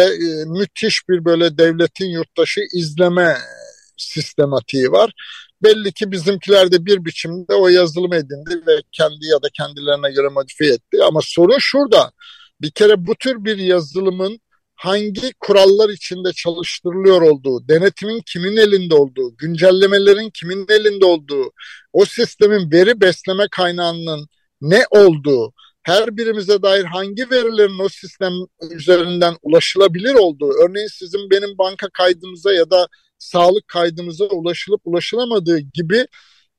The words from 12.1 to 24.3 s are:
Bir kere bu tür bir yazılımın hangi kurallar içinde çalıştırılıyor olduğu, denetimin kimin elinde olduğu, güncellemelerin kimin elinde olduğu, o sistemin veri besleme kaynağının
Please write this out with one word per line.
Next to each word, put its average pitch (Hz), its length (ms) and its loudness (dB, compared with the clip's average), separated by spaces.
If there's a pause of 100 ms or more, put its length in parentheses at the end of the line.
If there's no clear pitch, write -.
Bir 151 100 -8
kere 208 360 2
bu 226 80 -4
tür 240 300 -6
bir 214 120 -6
yazılımın 185 840 -4 (360)
hangi 208 640 -6
kurallar 202 500 4
içinde 185 440 -10
çalıştırılıyor 175 880 0
olduğu, 135 460 0
denetimin 190 580 -2
kimin 190 320 -6
elinde 190 380 2
olduğu, 131 420 0
güncellemelerin 196 920 2
kimin 185 400 -12
elinde 208 360 2
olduğu, 143 460 -2 (420)
o 190 120 4
sistemin 208 680 0
veri 196 300 4
besleme 190 500 0
kaynağının 170 760 -6 (340)